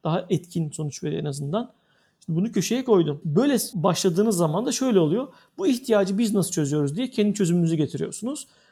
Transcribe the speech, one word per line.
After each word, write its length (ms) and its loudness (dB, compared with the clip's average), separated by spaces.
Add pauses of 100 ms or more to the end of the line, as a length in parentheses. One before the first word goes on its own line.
Daha 260 -2
etkin 420 -2
sonuç 320 -8
veriyor 180 -4
en 40 -6
azından. 460 -6 (540)
Şimdi 140 -2
bunu 120 0
köşeye 320 -2
koydum. 420 2
Böyle 340 2
s-, 240 -4
başladığınız 540 2
zaman 280 0
da 60 -2
şöyle 280 2
oluyor. 280 2 (300)
"Bu 100 0
ihtiyacı 500 2
biz 160 0
nasıl 180 0
çözüyoruz?" 440 0
diye 140 -4
kendi 240 0
çözümünüzü 420 2
getiriyorsunuz. 720 -4 (240)